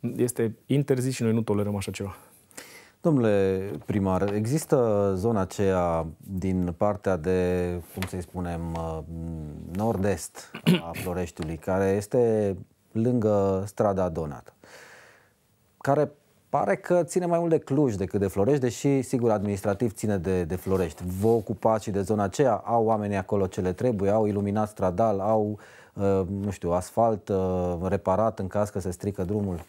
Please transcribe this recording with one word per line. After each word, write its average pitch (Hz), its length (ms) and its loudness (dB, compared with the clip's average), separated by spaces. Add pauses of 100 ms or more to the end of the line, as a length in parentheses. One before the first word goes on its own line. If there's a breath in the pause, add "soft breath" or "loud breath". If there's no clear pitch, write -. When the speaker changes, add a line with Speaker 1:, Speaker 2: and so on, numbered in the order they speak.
(160)
Speaker 1:
este 117 400 0 (100)
interzis 131 480 0
și - 80 -4
noi 113 100 2
nu 113 100 2
tolerăm 104 340 0
așa 98 140 -4
ceva. 98 260 -8 (840 loud breath)
Speaker 2:
Domnule 104 600 4 (260)
primar, 98 480 2
există 110 800 2
zona 107 240 0
aceea 90 680 0 (120)
din 92 580 -2
partea 101 400 0
de, 90 540 0 (220)
cum 95 160 -6
să-i 92 140 -8
spunem, 87 380 -6 (140)
uh, 80 240 -6 (760)
nord-est 101 760 -2 (140)
a 156 320 2
<clears throat> - 60 -10
Floreștiului, 87 540 -6
care 95 280 0
este 104 720 2 (360)
lângă 107 760 2
strada 98 420 0
Donat, 78 460 -8 (1200 loud breath)
care 143 320 2 (420)
pare 185 240 0
că 180 260 2
ține 175 240 -2
mai 170 120 2
mult 170 120 0
de 160 80 4
Cluj 135 360 2
decât 98 260 -2
de 98 60 2
Florești, 104 340 2
deși, 131 420 0
sigur, 117 280 0
administrativ 101 640 0
ține 104 260 -2
de, 92 260 0
de 85 120 -4
Florești. 92 460 -2 (180)
Vă 104 80 2
ocupați 110 560 2
și 113 60 -6
de 98 100 -2
zona 104 220 0
aceea? 110 320 2
Au 113 300 0
oamenii 104 320 2
acolo 98 300 0
ce 95 140 -4
le 92 120 0
trebuie? 98 380 0
Au 110 160 4
iluminat 101 420 0
stradal? 98 520 0
Au, 107 380 0 (360 loud breath)
uh, 98 260 2 (240)
nu 104 60 -2
știu, 90 220 -4
asfalt, 107 560 0
uh, 92 540 0
reparat 98 560 0
în 95 80 -4
caz 104 240 -2
că 98 100 -6
se 92 100 -6
strică 98 340 -6
drumul? 98 440 -2